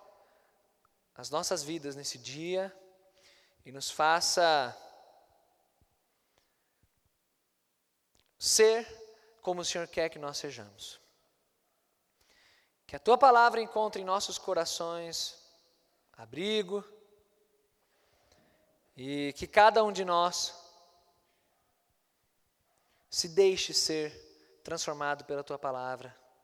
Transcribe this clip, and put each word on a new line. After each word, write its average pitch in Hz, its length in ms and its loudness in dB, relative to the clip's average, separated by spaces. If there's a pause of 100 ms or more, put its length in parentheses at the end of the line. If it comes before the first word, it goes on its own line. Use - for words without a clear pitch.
(1160)
as 123 140 -14
nossas 165 340 -4
vidas 143 320 -8
nesse 143 220 -10
dia 165 580 -6 (920)
e 135 80 -20
nos 139 180 -10
faça 160 840 2 (3500)
ser 220 480 4 (540)
como 180 220 -4
o - 20 -8
Senhor 170 240 -6
quer 165 220 -2
que 160 80 -14
nós 143 180 -10
sejamos. 120 640 -12 (1900)
Que - 80 -14
a 143 40 -12
tua 233 180 4
palavra 240 460 8
encontre 214 400 -4
em - 20 -10
nossos 190 320 -2
corações 170 1000 -6 (720)
abrigo 190 720 -6 (2000)
e 143 380 -6
que - 140 -10
cada 214 360 6
um 214 80 0
de 190 140 -4
nós 175 500 -2 (2500)
se - 180 -4
deixe 185 440 4
ser - 880 -4
transformado 147 640 -6
pela 143 180 -6
tua 139 160 -10
palavra, 127 560 -8 (300)